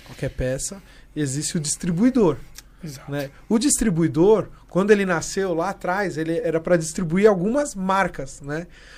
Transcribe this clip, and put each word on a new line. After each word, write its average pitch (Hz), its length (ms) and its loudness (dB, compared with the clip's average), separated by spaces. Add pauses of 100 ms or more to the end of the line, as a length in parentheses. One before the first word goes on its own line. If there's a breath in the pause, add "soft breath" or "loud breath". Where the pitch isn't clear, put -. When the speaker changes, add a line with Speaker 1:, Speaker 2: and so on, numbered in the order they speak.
Speaker 1:
qualquer - 240 -8
peça, 135 540 -6 (340 soft breath)
existe 147 400 -4
o 170 40 -2
distribuidor. 180 760 2 (480)
Speaker 2:
Exato. 139 260 -14
Speaker 1:
Né? 139 200 -6 (180 soft breath)
O 220 100 4
distribuidor, 185 880 2 (200 soft breath)
quando 196 220 2
ele 202 160 4
nasceu 180 480 -2
lá 170 160 -2
atrás, 180 480 -4
ele 160 200 -2
era 160 220 -2
pra 175 160 2
distribuir 170 500 2
algumas 220 480 2
marcas, 185 680 -2
né? 151 240 -8 (320 loud breath)